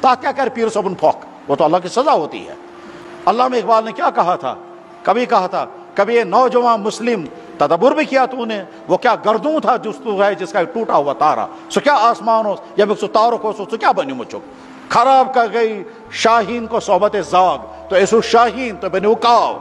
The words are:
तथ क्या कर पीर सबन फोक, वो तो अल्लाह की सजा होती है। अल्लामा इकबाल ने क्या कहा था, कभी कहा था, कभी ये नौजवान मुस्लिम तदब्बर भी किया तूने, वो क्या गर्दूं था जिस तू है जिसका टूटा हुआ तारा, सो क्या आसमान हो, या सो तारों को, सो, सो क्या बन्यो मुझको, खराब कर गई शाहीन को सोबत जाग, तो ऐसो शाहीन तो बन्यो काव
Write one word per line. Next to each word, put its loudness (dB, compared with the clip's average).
तथ 4
क्या -2
कर -2
पीर -2
सबन -4
फोक, 0
वो 0
तो 2
अल्लाह 2
की -8
सजा 0
होती -2
है। -16
अल्लामा 0
इकबाल 2
ने -8
क्या -2
कहा 0
था, -6
कभी 2
कहा 2
था, -4
कभी 0
ये 2
नौजवान 2
मुस्लिम -4
तदब्बर 4
भी 0
किया 2
तूने, -6
वो 2
क्या 2
गर्दूं 0
था 0
जिस -8
तू -2
है 2
जिसका -4
टूटा -4
हुआ 2
तारा, 0
सो -2
क्या 2
आसमान 2
हो, -2
या 6
सो -4
तारों 2
को, -4
सो, -10
सो -8
क्या 2
बन्यो -2
मुझको, -10
खराब 4
कर 2
गई -2
शाहीन 0
को -2
सोबत 0
जाग, 2
तो 0
ऐसो 4
शाहीन 0
तो -8
बन्यो 2
काव 2